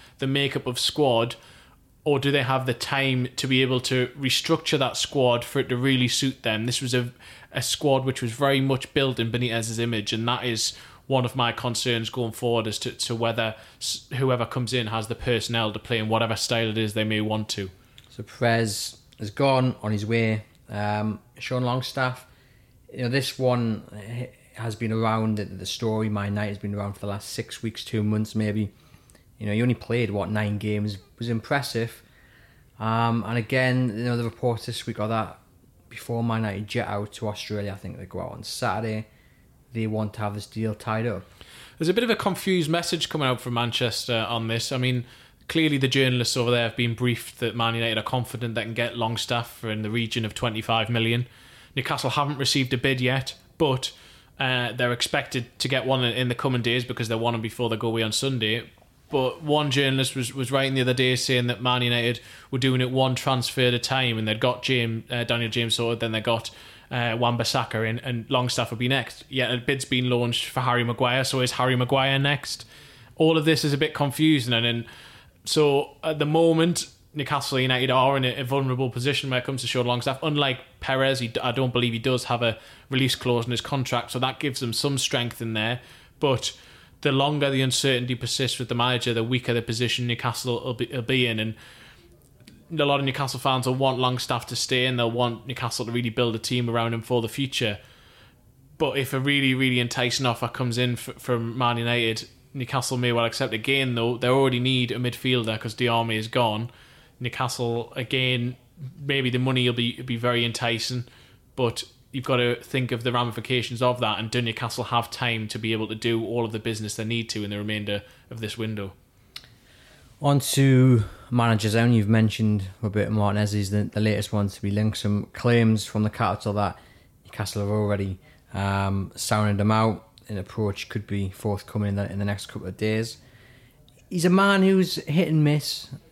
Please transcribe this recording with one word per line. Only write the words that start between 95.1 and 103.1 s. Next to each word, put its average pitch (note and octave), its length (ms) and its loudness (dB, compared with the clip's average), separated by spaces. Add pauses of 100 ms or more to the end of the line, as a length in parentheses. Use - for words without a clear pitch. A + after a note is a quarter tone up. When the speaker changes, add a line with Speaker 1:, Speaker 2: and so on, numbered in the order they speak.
Speaker 1:
want A#2 360 0
Newcastle B2 380 -4
to A2+ 80 -6
really A#2+ 180 0
build A#2 240 0
a A2 40 -2
team B2 300 -2
around A#2 260 0
him A#2 80 -4
for A#2+ 200 0
the A2+ 60 -2
future. B2 500 -2 (1000)
But C3+ 180 0
if C#3 160 -2
a C3+ 80 0
really, C#3 340 2
really B2+ 240 2
enticing B2+ 480 0
offer A#2 220 0
comes A#2+ 300 -2
in B2 160 2
f-, - 240 -10
from A#2 380 -2
Man A#2+ 200 2
United, A#2 520 -2 (260)
Newcastle C3 420 -4
may B2 160 2